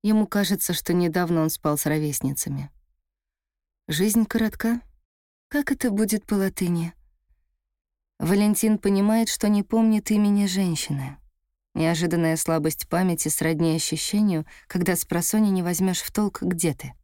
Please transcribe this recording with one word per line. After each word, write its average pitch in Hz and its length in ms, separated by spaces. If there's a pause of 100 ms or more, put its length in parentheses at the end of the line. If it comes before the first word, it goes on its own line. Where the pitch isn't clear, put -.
Ему 214 240
кажется, 202 460
что - 200
недавно 175 500
он 160 80
спал 151 280
с - 80
ровесницами. 139 840 (1120)
Жизнь 214 380
коротка. 226 560 (680)
Как 285 240
это 254 220
будет 208 340
по 208 80
латыни? 175 580 (1300)
Валентин 208 600
понимает, 208 500
что - 200
не 202 140
помнит 220 480
имени 202 360
женщины. 156 720 (560)
Неожиданная 165 640
слабость 160 520
памяти 175 400
сродни 160 480
ощущению, 170 720 (200)
когда 175 300
с - 80
просонья 202 480
не 185 100
возьмёшь 180 380
в - 100
толк, 208 320
где 170 320
ты. - 300